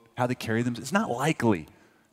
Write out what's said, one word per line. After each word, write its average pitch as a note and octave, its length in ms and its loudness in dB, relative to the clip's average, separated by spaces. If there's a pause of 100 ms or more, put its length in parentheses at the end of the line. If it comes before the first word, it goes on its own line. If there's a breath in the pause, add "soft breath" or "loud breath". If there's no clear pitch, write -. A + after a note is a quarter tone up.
(160)
how B2 100 0
they B2 80 0
carry A#2 280 -2
them. B2 140 -2
It's C3 160 -10
not G3+ 180 0
likely A#2+ 560 2 (460 soft breath)